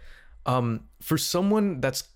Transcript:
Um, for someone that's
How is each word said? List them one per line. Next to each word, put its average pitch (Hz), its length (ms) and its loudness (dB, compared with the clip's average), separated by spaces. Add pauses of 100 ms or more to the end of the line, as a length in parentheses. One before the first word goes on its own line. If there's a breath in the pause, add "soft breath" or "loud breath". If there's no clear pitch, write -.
(460 soft breath)
Um, 120 420 0 (140)
for 160 160 0
someone 196 640 2
that's 131 240 -2 (100)